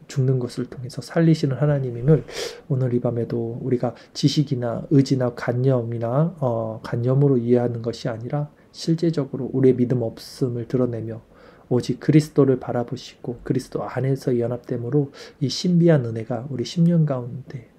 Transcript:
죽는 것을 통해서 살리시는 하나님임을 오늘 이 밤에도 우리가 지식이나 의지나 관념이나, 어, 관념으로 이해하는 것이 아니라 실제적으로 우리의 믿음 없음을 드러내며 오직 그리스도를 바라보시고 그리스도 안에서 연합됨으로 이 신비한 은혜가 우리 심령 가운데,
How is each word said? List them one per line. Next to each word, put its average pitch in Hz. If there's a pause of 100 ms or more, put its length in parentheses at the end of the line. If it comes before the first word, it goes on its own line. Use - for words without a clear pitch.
죽는 131
것을 123
통해서 123
살리시는 160
하나님임을 135 (460)
오늘 127
이 123
밤에도 117
우리가 120 (200)
지식이나 120
의지나 131
관념이나, 120
어, 113
관념으로 131
이해하는 120
것이 117
아니라 123 (220)
실제적으로 156
우리의 131
믿음 123
없음을 117
드러내며 113 (460)
오직 123
그리스도를 143
바라보시고 120
그리스도 -
안에서 131
연합됨으로 120 (300)
이 131
신비한 165
은혜가 113
우리 123
심령 170
가운데, 123 (120)